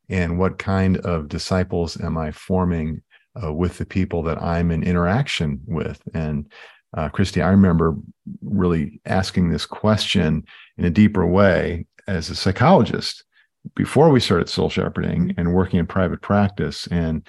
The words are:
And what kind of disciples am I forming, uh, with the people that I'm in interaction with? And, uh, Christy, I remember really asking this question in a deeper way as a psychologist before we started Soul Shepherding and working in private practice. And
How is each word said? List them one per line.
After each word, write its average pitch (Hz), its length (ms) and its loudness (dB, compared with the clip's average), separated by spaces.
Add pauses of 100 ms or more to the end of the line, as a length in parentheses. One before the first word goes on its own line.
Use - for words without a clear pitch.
And 87 280 -2
what 90 220 0
kind 95 380 2
of 80 320 -4
disciples 87 720 -2
am 80 160 -4
I 78 140 -6
forming, 85 680 -2 (400)
uh, 78 120 -6
with 82 240 -2
the 90 80 -8
people 90 380 -2
that 80 180 -4
I'm 85 280 0
in 82 140 0
interaction 87 840 0
with? 78 360 -6 (120)
And, 76 380 -4 (440)
uh, 78 140 -4
Christy, 92 320 -2
I 80 80 2
remember 85 460 6 (460)
really 87 640 -2
asking 92 440 0
this 80 160 -2
question 92 800 0 (340)
in 92 80 -2
a 87 40 2
deeper 101 360 4
way 87 600 2 (220)
as 85 220 -4
a 90 60 -8
psychologist - 880 2 (520)
before 139 340 4
we 135 100 6
started 87 300 0
Soul 87 200 -2
Shepherding 90 680 -2
and 85 160 0
working 90 260 2
in 82 60 0
private 87 360 -2
practice. 98 640 0
And 80 420 -2